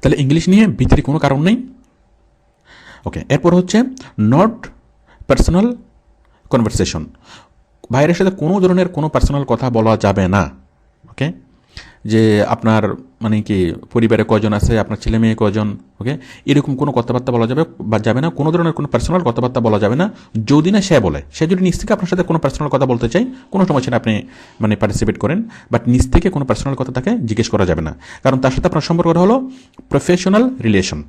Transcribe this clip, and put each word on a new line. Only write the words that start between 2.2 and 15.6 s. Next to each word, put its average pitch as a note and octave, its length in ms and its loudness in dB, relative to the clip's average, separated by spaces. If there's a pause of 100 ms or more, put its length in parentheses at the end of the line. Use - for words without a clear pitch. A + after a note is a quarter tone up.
ওকে, - 240 -10
এরপর D#3+ 260 2
হচ্ছে F3+ 260 2 (380)
not D3 480 2 (640)
personal F3 440 2 (800)
conversation। G#2 520 0 (880)
বাইরের D3 240 2
সাথে F#3+ 160 0
কোনো F#3 280 -2
ধরনের F#3 280 2
কোনো D3+ 220 -4
পার্সোনাল C#3+ 340 0
কথা B2+ 260 -2
বলা A2 280 2
যাবে G2 300 0
না। F2+ 220 0 (600)
ওকে, D3 220 -6 (720)
যে G#2+ 380 4
আপনার G#2+ 520 0 (260)
মানে G#2+ 200 0
কি F#2+ 320 -2 (200)
পরিবারে A2+ 300 2
কয়জন G#2+ 300 0
আছে, A2 260 2
আপনার G#2 180 -4
ছেলে A2+ 200 -2
মেয়ে A2+ 180 2
কয়জন, G#2+ 420 -2 (220)